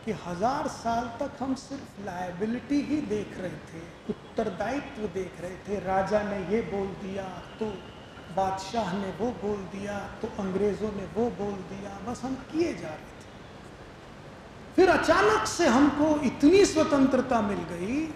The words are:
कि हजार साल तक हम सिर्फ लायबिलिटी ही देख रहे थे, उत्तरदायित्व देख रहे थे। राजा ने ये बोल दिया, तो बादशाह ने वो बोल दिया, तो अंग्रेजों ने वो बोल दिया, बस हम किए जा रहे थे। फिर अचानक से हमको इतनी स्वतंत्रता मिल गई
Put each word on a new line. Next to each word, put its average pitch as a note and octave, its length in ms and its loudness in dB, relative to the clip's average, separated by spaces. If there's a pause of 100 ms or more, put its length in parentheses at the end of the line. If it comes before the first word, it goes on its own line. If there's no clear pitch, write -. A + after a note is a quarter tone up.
कि A3 80 -2
हजार G#3+ 560 -2
साल A#3 360 -2
तक C#4 380 -6
हम C4+ 120 -2
सिर्फ - 280 -8 (180)
लायबिलिटी G3+ 800 -2
ही C#4 160 0
देख G#3+ 420 -4
रहे F3+ 120 -6
थे, D#3 300 -12 (280)
उत्तरदायित्व G#3+ 1000 -4
देख F3+ 320 -6
रहे F3+ 160 -8
थे। F#3+ 240 -4
राजा F#3+ 420 2
ने G3 160 -2
ये F#3+ 240 0
बोल G3 240 -2
दिया, F#3+ 420 -6
तो F3+ 380 -8 (680)
बादशाह F#3+ 560 0
ने G3 180 -2
वो G3+ 200 -2
बोल G3+ 280 -4
दिया, G3 400 -6
तो G#3 440 -6
अंग्रेजों F#3+ 500 0
ने G3 120 -6
वो A3 260 0
बोल G3+ 240 -4
दिया, F#3+ 580 -8
बस - 100 -8
हम C4 120 -4
किए D#4 400 -2
जा E3+ 140 -8
रहे D3+ 80 -8
थे। - 180 -16 (1600)
फिर F4+ 120 10
अचानक F#4+ 580 6
से E4+ 220 2
हमको D4 520 6
इतनी D4+ 440 8
स्वतंत्रता C4 760 4
मिल G3+ 180 0
गई F3+ 580 -2